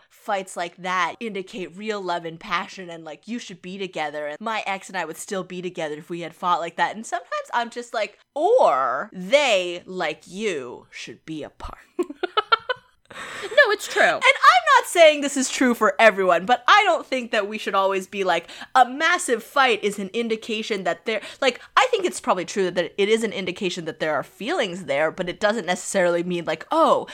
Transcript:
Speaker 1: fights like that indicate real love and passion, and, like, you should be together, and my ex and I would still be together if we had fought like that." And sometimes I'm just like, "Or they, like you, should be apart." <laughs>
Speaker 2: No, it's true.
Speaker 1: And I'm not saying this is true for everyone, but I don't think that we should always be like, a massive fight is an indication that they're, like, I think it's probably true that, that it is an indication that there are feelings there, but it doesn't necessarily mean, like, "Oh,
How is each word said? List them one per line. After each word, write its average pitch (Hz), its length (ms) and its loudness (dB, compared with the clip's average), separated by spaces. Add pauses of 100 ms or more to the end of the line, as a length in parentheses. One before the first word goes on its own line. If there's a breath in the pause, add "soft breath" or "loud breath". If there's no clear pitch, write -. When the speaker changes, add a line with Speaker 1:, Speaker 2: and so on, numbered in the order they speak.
Speaker 1:
fights 196 460 -6
like 175 220 -8
that 180 420 -2
indicate 190 560 -10
real 208 240 -6
love 175 260 -4
and 165 140 -10
passion, 190 500 -6
and, 170 140 -14
like, 151 240 -16
you 233 120 -8
should 190 220 -16
be 185 160 -12
together, 151 500 -6
and 147 120 -8
my 220 280 -4
ex 190 200 -8
and 190 100 -10
I 175 80 -4
would 160 120 -12
still 190 260 -8
be 180 180 -10
together 170 340 -6
if 151 140 -18
we 170 120 -8
had 160 140 -12
fought 175 240 0
like 170 160 -6
that." 170 200 0
And 220 100 -12
sometimes 554 480 -8
I'm 233 160 -2
just 240 240 -12
like, 214 260 -4 (160)
"Or 202 760 4
they, 185 720 0
like 170 420 -6
you, 156 640 -6
should - 340 -16
be 156 180 -10
apart." - 360 -16 (180)
<laughs> 349 80 -2 (1400 loud breath)
Speaker 2:
No, 453 280 4
it's 427 160 -2
true. 392 140 0
Speaker 1:
And 330 220 4
I'm 659 420 6 (120)
not 494 100 4
saying 311 340 8
this 277 160 -2
is 262 120 -2
true 247 240 2
for 214 260 2
everyone, 190 460 6
but 247 220 2
I 415 180 6
don't 330 200 2
think 247 260 -4
that 208 160 0
we 214 100 -8
should 214 180 -6
always 190 320 2
be 202 180 -6
like, 170 220 0 (260 loud breath)
a 254 160 8
massive 285 520 0
fight 247 420 2
is 202 160 -2
an 196 100 -8
indication 220 720 -4
that 170 220 -2
they're, 214 160 -4 (180 loud breath)
like, 262 220 0 (160 loud breath)
I 466 140 6
think 392 120 0
it's - 160 -4
probably 190 240 -2
true 196 220 -2
that, 180 100 -4
that 175 220 -2
it 196 100 2
is 220 160 2
an 220 80 -4
indication 180 540 -6
that 156 140 -8
there 156 160 -2
are 139 80 -2
feelings 196 600 -6
there, 151 260 0
but 175 180 -6
it 175 100 -10
doesn't 208 280 0
necessarily 175 560 0
mean, 175 220 -4
like, 160 260 -4
"Oh, 269 420 4